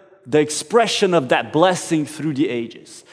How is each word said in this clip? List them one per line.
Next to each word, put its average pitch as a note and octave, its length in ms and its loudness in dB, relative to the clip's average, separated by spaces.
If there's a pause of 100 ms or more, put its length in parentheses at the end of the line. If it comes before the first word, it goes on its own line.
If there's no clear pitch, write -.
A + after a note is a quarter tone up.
(240)
the C3 140 0
expression F#3+ 760 0
of C#3 160 2
that A#2+ 220 0
blessing E3 540 2
through D3 280 -6
the C#3 140 0
ages. - 540 -10 (100)